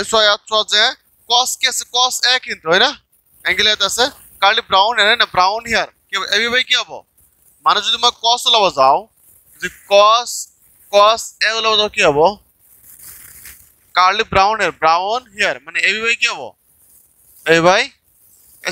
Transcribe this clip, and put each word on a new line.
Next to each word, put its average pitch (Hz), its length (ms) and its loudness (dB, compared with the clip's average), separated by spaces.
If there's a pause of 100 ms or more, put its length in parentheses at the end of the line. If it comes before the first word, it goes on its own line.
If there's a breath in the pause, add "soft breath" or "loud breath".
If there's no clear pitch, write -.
(100)
চোৱা, 220 160 2
ইয়াত 208 240 0
চোৱা 214 120 0 (120)
যে 214 100 2 (460)
কচ 247 280 0
কি - 140 -4
আছে? - 120 -8 (120)
কচ 247 180 -2 (160)
এ - 20 0 (140)
কিন্তু, 214 240 -12
হয় 185 140 2
না? 277 60 0 (580)
এংগেল 185 220 -2
ইয়াত 208 200 -4
আছে। 233 140 -2 (380)
কাৰ্লি 214 280 2
ব্ৰাউন 196 280 2
হেয়াৰ, 208 120 2
হয় 233 120 2
না? 208 120 -2
ব্ৰাউন 196 360 0
হেয়াৰ। 214 180 -2 (200)
কি - 80 -10
হ'ব? 190 80 -6 (100)
এ - 80 0
বি 233 120 -2
বাই 254 140 0
কি 247 120 -2
হ'ব? 180 120 -10 (720)
মানে 175 220 2
যদি 220 180 -4
মই 240 80 2 (120)
কচ 240 240 0
ওলাব 233 160 2 (140)
যাওঁ, 139 220 4 (560)
যদি 180 120 -12 (240)
কচ, 214 380 4 (640)
কচ 214 280 4 (240)
এ - 20 0 (100)
ওলাব 220 220 0
যাওঁ, 214 160 -2
কি 208 120 0
হ'ব? 143 120 2 (1800)
কাৰ্লি 190 340 2
ব্ৰাউন 196 300 2
হেয়াৰ, 165 200 -2
ব্ৰাউন 180 380 0 (160)
হেয়াৰ। 185 280 -2
মানে 165 140 -4 (100)
এ - 60 2
বি 220 120 -6
বাই 233 160 -2
কি 233 100 0
হ'ব? 165 100 -10 (1080)
এ - 40 2
বি 165 140 4
বাই 202 140 4 (840)
এ - 40 -6